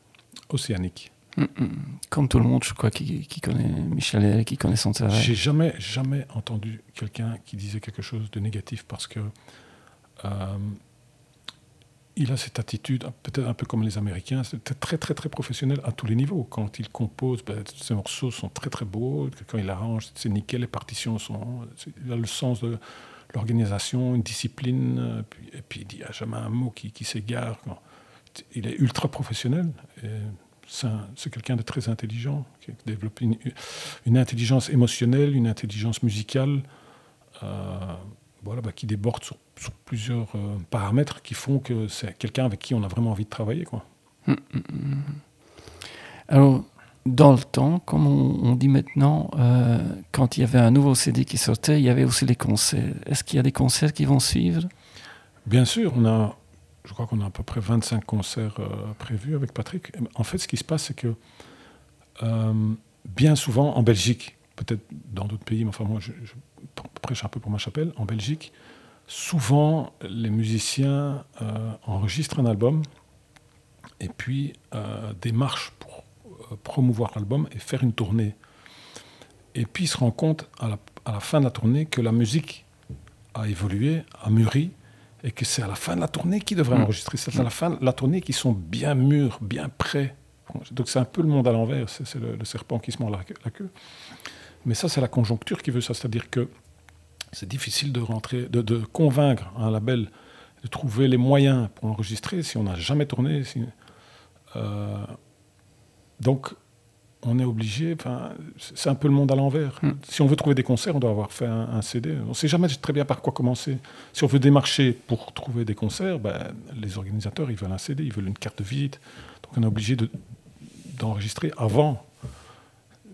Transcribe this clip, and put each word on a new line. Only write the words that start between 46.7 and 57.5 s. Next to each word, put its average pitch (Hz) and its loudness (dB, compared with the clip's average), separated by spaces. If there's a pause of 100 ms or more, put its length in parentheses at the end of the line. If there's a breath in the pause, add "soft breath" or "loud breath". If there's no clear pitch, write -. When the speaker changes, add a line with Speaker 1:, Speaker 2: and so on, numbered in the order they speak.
Speaker 2:
dans 131 10
le 127 8
temps, 143 0
comme 156 2
on, 139 4
on 127 6
dit 131 4
maintenant, 139 4
euh, 120 6 (320)
quand 127 2
il 135 2
y - 6
avait 127 6
un 117 10
nouveau 139 8
C - 2
D 127 2
qui - -4
sortait, 147 4
il 139 6
y 123 8
avait 127 6
aussi 127 4
les 123 6
concerts. - 0 (120)
Est-ce - -2
qu'il - 0
y - 6
a 123 4
des 139 4
concerts 147 2
qui 147 0
vont 135 6
suivre ? 170 2 (800 loud breath)
Speaker 1:
Bien 120 6
sûr, 196 2
on 117 6
a, 110 4 (480)
je - -16
crois 113 -6
qu'on 107 -2
a 101 -2
à 98 -4
peu 110 -8
près - -6